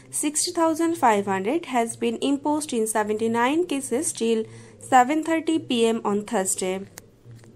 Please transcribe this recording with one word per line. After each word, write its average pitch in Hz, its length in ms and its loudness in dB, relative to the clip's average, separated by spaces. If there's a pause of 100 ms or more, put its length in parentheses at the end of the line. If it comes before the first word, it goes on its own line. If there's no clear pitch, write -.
(120)
sixty 302 400 -2
thousand 330 420 2
five 214 320 4
hundred 202 400 -2
has 233 300 -2
been 233 220 -2
imposed 294 540 -2
in 220 140 2
seventy-nine 226 800 0
cases 277 460 -2
till 226 320 0 (340)
seven 269 460 4
thirty 320 340 0
P 233 280 0
M 226 180 2
on 208 200 0
Thursday. 190 600 -2 (680)